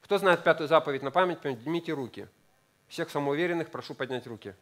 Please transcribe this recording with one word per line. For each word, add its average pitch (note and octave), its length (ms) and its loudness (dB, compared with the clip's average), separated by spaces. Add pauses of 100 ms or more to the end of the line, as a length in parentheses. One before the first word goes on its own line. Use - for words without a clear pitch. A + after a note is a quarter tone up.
Кто G3+ 180 0
знает F3 240 4
пятую D#3+ 240 4
заповедь D3 340 2
на C#3 80 -4
память, F3 320 2
поднимите D#3 520 -4
руки. A2 340 -8 (600)
Всех - 220 -6
самоуверенных D#3 640 0
прошу C3 240 -10
поднять B2+ 320 -4
руки. G2+ 340 -12